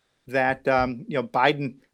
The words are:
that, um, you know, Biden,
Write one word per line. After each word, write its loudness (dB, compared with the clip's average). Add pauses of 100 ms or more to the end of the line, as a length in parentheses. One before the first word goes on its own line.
(280)
that, 0
um, 0
you -6
know, -2
Biden, 0 (180)